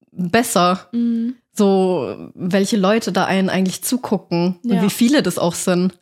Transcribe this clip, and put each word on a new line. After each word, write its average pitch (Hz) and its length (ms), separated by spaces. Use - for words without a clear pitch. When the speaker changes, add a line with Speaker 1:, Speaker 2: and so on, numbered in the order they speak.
Speaker 1:
besser. 180 800
Speaker 2:
Mhm. 233 440
Speaker 1:
So, 185 840
welche 196 420
Leute 202 340
da 185 140
einen 190 240
eigentlich 185 340
zugucken 180 800
und 240 100
Speaker 2:
Ja. 180 80
Speaker 1:
wie 202 80
viele 240 340
das 180 140
auch 170 180
sind. 180 460